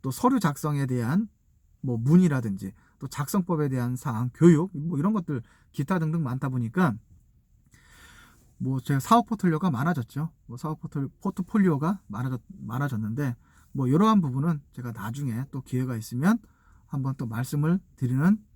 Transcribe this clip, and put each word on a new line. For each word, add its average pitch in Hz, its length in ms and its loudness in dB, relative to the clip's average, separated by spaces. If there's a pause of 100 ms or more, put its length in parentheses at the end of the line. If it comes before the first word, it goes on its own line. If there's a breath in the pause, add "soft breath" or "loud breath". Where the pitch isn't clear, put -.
또 135 100 -6
서류 254 300 2
작성에 147 460 -2
대한 127 420 0 (520)
뭐 123 180 -4
문의라든지 123 720 2 (280 soft breath)
또 135 80 -10
작성법에 156 600 -2
대한 127 280 -2
사항, 123 380 -4
교육 165 380 6
뭐 151 260 -4
이런 185 140 2
것들 160 300 -4 (300 soft breath)
기타 180 260 -2
등등 160 240 0
많다 131 260 -4
보니까 127 460 0 (1600 soft breath)
뭐 131 220 -2
제가 139 220 0
사업 226 260 4
포트폴리오가 180 460 0
많아졌죠. 139 580 -2 (160)
뭐 120 100 -12
사업 156 240 -8
포트-, 143 280 -6 (120)
포트폴리오가 185 840 0
많아졌-, 123 340 -6 (200)
많아졌는데 127 760 -4 (380 soft breath)
뭐 131 160 0
이러한 202 320 6
부분은 147 400 -2 (140)
제가 123 180 -10
나중에 117 580 -6
또 135 120 -10
기회가 127 340 -4
있으면 135 420 0 (540 soft breath)
한번 135 240 -2
또 139 80 -6
말씀을 147 560 0 (160)
드리는 135 400 2 (200)